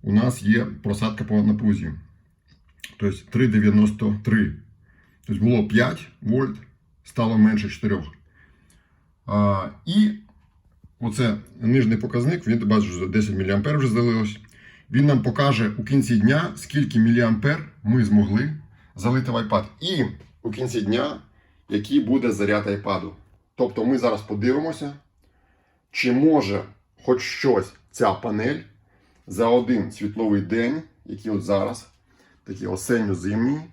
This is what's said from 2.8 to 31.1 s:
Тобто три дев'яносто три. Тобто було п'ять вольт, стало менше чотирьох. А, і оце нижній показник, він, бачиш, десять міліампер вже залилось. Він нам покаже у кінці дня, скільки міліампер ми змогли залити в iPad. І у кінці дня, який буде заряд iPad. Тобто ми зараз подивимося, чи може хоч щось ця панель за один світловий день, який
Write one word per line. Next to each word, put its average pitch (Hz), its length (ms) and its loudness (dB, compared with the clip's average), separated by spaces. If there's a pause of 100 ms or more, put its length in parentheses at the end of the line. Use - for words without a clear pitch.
Тобто 98 220 -2 (120)
три 127 180 2
дев'яносто 104 760 4
три. 104 320 0 (720)
Тобто 104 180 -2
було 110 240 2
п'ять 113 400 0 (140)
вольт, 123 360 -2 (460)
стало 113 340 -2
менше 107 300 4
чотирьох. 95 360 -4 (1200)
А, 101 420 0 (180)
і 208 240 2 (920)
оце 113 360 -2 (240)
нижній 113 360 2
показник, 123 500 -2
він, 107 220 0
бачиш, 95 400 0
десять 104 280 0
міліампер 104 420 0
вже 131 100 2
залилось. 113 500 0 (520)
Він 139 160 4
нам 135 160 4
покаже 117 560 0
у 107 60 -6
кінці 123 320 2
дня, 143 400 2
скільки - 420 -2
міліампер 117 720 2 (100)
ми 113 220 4
змогли 104 520 2 (380)
залити 127 360 -2
в 117 60 -2
iPad. 107 280 -2 (160)
І 165 240 -2 (380)
у 113 80 -6
кінці 120 300 -4
дня, 117 400 -2 (480)
який 107 320 0
буде 120 320 0
заряд 104 340 0
iPad. 101 440 -4 (440)
Тобто 113 300 -2
ми 127 140 2
зараз 113 240 0
подивимося, 139 720 -2 (960)
чи 123 220 -2
може 123 520 2 (400)
хоч 127 180 2
щось 110 500 -2 (180)
ця 101 240 0
панель 117 460 -4 (640)
за 107 220 0
один 117 440 0
світловий 104 480 -2
день, 117 420 -2 (220)
який 101 260 -10